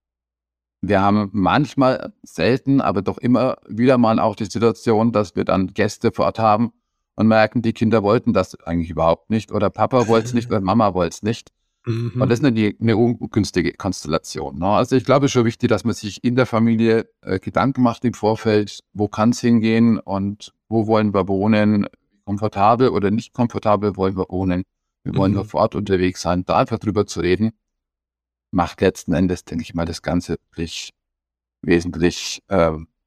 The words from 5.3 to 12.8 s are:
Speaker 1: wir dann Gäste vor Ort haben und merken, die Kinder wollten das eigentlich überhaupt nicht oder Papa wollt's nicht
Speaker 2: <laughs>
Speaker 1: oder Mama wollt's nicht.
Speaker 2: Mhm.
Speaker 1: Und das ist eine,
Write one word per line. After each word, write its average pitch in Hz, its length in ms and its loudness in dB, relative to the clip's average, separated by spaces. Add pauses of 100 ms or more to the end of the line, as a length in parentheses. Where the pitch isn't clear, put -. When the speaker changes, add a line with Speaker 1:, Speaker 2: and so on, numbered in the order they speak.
Speaker 1:
wir 98 100 -2
dann 92 240 0
Gäste 104 440 -2
vor - 140 0
Ort - 120 -2
haben 110 340 2 (420)
und 107 140 2
merken, 110 340 4
die 113 100 0
Kinder 113 300 2
wollten 110 300 2
das 92 280 -2
eigentlich 85 300 -4
überhaupt 82 400 0
nicht 110 220 -4
oder 101 180 0
Papa 117 360 0
wollt's 113 260 2
nicht 120 180 -4
Speaker 2:
<laughs> - 0 -
Speaker 1:
oder 104 100 0
Mama 98 340 0
wollt's 87 280 -4
nicht. - 280 -6 (360)
Speaker 2:
Mhm. 117 320 -4
Speaker 1:
Und 127 120 0
das 120 100 0
ist 147 60 0
eine, 110 340 0